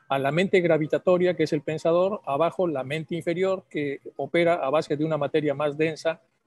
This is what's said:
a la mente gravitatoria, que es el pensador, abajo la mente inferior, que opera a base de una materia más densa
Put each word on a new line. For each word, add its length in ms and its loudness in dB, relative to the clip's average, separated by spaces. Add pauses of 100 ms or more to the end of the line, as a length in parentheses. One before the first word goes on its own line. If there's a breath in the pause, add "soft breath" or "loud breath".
a 100 0
la 120 0
mente 300 2
gravitatoria, 720 2
que 80 -2
es 100 0
el 100 0
pensador, 640 0
abajo 440 0
la 160 -4
mente 320 -6
inferior, 520 -2
que 320 -6 (160)
opera 380 2
a 160 -2
base 260 0
de 80 -2
una 140 0
materia 360 0
más 220 -2
densa 460 -2 (240)